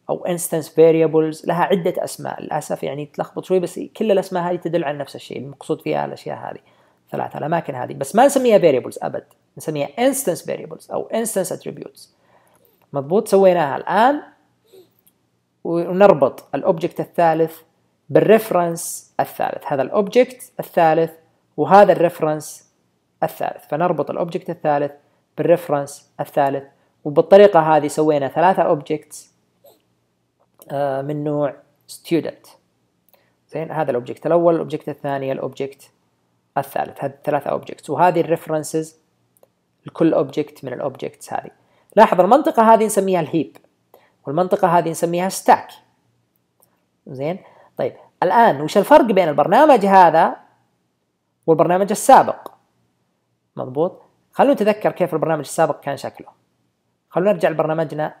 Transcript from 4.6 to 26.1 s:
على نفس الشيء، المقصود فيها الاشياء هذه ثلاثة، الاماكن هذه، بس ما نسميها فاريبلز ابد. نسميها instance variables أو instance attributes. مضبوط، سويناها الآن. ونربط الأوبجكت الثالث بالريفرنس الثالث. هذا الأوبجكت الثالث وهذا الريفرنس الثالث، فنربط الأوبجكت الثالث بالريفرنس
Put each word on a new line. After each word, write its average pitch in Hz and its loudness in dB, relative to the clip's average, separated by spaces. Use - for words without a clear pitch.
على 143 -6
نفس 139 -12
الشيء، - -14
المقصود 139 -10
فيها - -4
الاشياء - -12
هذه - -14
ثلاثة، 127 -8
الاماكن 151 -6
هذه، 123 -10
بس 139 -8
ما 247 4
نسميها 254 2
فاريبلز 127 0
ابد. - -8
نسميها 147 -8
instance 247 -4
variables - -10
أو - -6
instance 170 -4
attributes. - -14
مضبوط، 156 -2
سويناها 175 4
الآن. 240 0
ونربط 175 2
الأوبجكت 143 -4
الثالث 160 -2
بالريفرنس 170 0
الثالث. - -6
هذا 139 -4
الأوبجكت 214 -2
الثالث 160 0
وهذا 185 6
الريفرنس 156 -4
الثالث، - -8
فنربط 156 -4
الأوبجكت 170 -8
الثالث 147 -2
بالريفرنس 147 -2